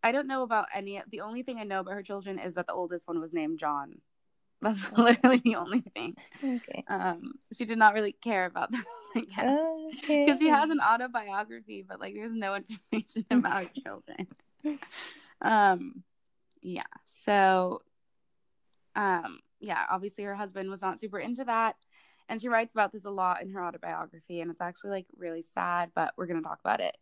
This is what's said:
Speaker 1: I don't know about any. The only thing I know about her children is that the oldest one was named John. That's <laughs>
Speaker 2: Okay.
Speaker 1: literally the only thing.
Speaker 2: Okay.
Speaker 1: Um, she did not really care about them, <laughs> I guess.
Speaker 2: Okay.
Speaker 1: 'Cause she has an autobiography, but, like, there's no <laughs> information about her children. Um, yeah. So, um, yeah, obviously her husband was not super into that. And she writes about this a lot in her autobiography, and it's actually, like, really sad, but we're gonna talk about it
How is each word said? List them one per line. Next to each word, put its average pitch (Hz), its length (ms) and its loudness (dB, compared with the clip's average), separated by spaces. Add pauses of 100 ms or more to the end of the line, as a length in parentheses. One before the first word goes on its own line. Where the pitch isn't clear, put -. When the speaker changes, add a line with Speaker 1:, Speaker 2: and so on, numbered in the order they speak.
Speaker 1:
I 233 100 4
don't 269 140 0
know 262 160 -2
about 226 320 0
any. 196 360 -8
The 208 100 -10
only 226 220 -10
thing 247 160 -8
I 214 60 -8
know 190 160 -4
about 185 120 -8
her 202 100 -8
children 196 360 -8
is 180 160 -8
that 175 120 -4
the - 60 -6
oldest 175 340 -6
one 170 140 -4
was 165 140 -10
named 160 240 -2
John. 147 420 -4 (640)
That's 202 220 0
<laughs> - 80 -10
Speaker 2:
Okay. 226 100 6
Speaker 1:
literally 247 420 8
the 220 120 4
only 185 240 -2
thing. - 360 -8 (260)
Speaker 2:
Okay. 254 460 -6
Speaker 1:
Um, 185 460 -4 (180)
she 233 140 -6
did 226 100 -2
not 214 160 10
really 208 200 0
care 190 340 0
about - 240 -4
them, 233 120 -2 (160)
<laughs> - 160 -18
I 233 60 2
guess. 240 380 2 (400)
Speaker 2:
Okay. 294 280 4
Speaker 1:
'Cause 277 120 6
she 311 100 6
has 302 220 6
an 302 100 2
autobiography, 214 1040 0
but, 190 140 -16
like, 196 140 -10
there's 220 180 -8
no 202 220 -2
<laughs> 196 400 -8
information 220 360 -6
about 202 340 2
her - 60 -12 (120)
children. - 440 -12 (1160)
Um, 196 600 4 (600)
yeah. 180 220 -8 (240)
So, 190 720 2 (1120)
um, 180 440 0 (200)
yeah, 196 300 -2
obviously 196 340 -4
her 202 100 -6
husband 190 360 -6
was 190 100 -10
not 190 180 -4
super 214 200 -8
into 240 260 -6
that. 226 320 0 (520)
And 226 120 -6
she 240 80 -6
writes 226 240 2
about 208 200 2
this 202 120 -16
a 202 60 -8
lot 185 320 0
in 190 80 -10
her 190 120 -8
autobiography, 170 800 -8
and 170 100 -6
it's 160 100 -12
actually, 180 300 -8
like, 190 160 -6 (100)
really 170 260 -8
sad, 175 520 -2
but 165 220 0
we're 180 100 -6
gonna 170 160 -2
talk - 180 -10
about 104 200 0
it - 220 -4